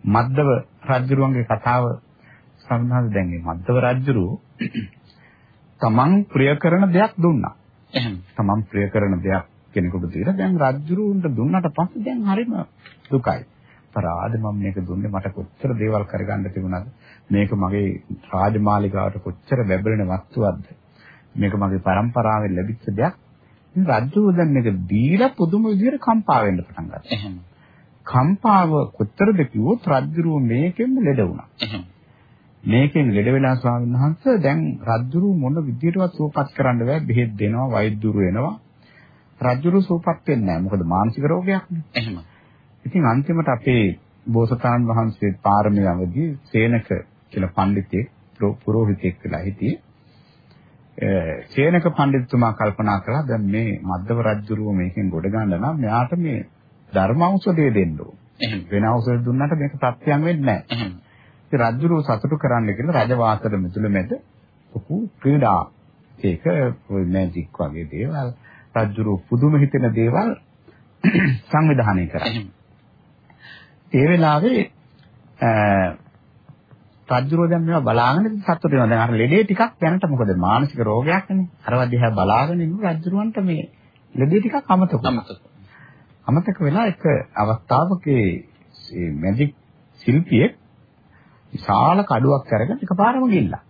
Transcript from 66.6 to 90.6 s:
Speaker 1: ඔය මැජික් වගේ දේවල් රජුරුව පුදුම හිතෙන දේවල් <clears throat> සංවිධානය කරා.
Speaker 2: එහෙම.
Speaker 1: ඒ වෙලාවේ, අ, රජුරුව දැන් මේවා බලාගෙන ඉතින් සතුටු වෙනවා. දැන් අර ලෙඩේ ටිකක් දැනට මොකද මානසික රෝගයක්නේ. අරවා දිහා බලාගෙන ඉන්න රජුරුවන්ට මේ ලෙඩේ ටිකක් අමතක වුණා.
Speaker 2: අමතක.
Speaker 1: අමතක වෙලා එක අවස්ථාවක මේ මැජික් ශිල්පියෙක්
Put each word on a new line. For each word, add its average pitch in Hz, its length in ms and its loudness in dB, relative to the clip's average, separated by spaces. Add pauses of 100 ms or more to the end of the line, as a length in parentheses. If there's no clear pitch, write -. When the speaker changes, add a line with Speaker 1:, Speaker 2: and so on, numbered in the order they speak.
Speaker 1:
ඔය 98 200 -2
මැජික් 90 520 -4
වගේ 78 280 -6
දේවල් 123 420 -6 (440)
රජුරුව 104 500 -2
පුදුම 143 340 2
හිතෙන 135 340 2
දේවල් 120 380 2 (720)
<clears throat> 180 60 6 (360)
සංවිධානය 120 640 2
කරා. - 200 -6
Speaker 2:
එහෙම. 113 200 -6 (1400)
Speaker 1:
ඒ 135 160 4
වෙලාවේ, 170 540 4 (760)
අ, 117 140 0 (1600)
රජුරුව 147 420 2
දැන් 170 140 2
මේවා 165 200 0
බලාගෙන 123 420 2
ඉතින් 214 160 -4
සතුටු 170 280 0
වෙනවා. 127 200 4
දැන් 113 120 4
අර 120 100 2
ලෙඩේ 131 320 4
ටිකක් 208 320 2
දැනට 175 300 0
මොකද 123 300 0
මානසික 120 440 2
රෝගයක්නේ. 165 680 0 (120)
අරවා 123 280 0
දිහා 120 240 2
බලාගෙන 113 500 2
ඉන්න 165 160 -2
රජුරුවන්ට 196 600 -2
මේ 175 240 -2 (520)
ලෙඩේ 151 240 4
ටිකක් 214 160 -2 (100)
අමතක 185 280 2
වුණා. 127 240 0
Speaker 2:
අමතක. - 240 -10 (840)
Speaker 1:
අමතක 175 320 0
වෙලා 180 280 0
එක - 160 -6 (300)
අවස්ථාවක 131 720 0
මේ 92 1080 -4
මැජික් 104 420 -2 (460)
ශිල්පියෙක් 156 520 2 (1000)